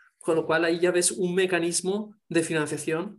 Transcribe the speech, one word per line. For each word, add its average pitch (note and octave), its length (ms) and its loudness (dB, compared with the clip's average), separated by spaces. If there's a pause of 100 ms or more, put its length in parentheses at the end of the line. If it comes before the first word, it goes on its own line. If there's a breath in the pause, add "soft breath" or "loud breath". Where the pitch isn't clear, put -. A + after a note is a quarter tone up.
(200 soft breath)
con E3 160 0
lo D#3+ 100 0
cual E3 200 2
ahí E3+ 140 0
ya F3+ 120 4
ves F3 200 2
un F3+ 220 -2
mecanismo F3+ 840 0 (140)
de E3 140 2
financiación D#3+ 760 -4